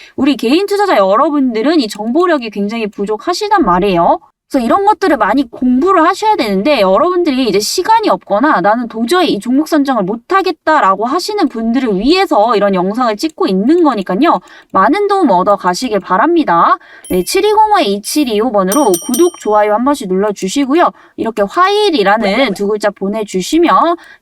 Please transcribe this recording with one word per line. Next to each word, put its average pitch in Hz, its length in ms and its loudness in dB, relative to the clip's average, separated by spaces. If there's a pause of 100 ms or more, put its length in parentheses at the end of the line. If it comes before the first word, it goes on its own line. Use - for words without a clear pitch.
(160)
우리 269 200 0
개인 294 300 0
투자자 392 320 0
여러분들은 262 800 2
이 214 80 -2
정보력이 240 640 -2
굉장히 208 380 -4
부족하시단 311 760 -2
말이에요. 196 560 2 (280)
그래서 254 160 -2
이런 349 200 0
것들을 392 320 2
많이 226 340 0
공부를 302 560 2
하셔야 415 300 0
되는데, 233 440 0
여러분들이 269 680 2
이제 190 100 0
시간이 403 500 0
없거나 214 520 0
"나는 226 260 0
도저히 240 460 -2
이 202 80 -4
종목 262 260 0
선정을 269 380 0
못하겠다"라고 262 1000 0
하시는 349 440 -2
분들을 226 500 -2
위해서 247 560 2
이런 202 220 2
영상을 208 400 -2
찍고 311 320 -4
있는 233 340 2
거니까요. 226 560 0 (340)
많은 285 360 2
도움 381 220 2
얻어 190 260 2
가시길 196 420 -2
바랍니다. 220 800 0 (320)
네, 359 140 0
칠이공오 415 560 2
이칠이오 220 720 -2
번으로 202 400 0 (120)
구독, 330 360 0
좋아요 208 340 0
한 233 100 -2
번씩 277 220 -2
눌러주시고요. 214 880 -2 (240)
이렇게 220 260 -4
화일이라는 240 1120 0
두 202 140 -4
글자 214 220 -2
보내주시면 214 1080 0 (260)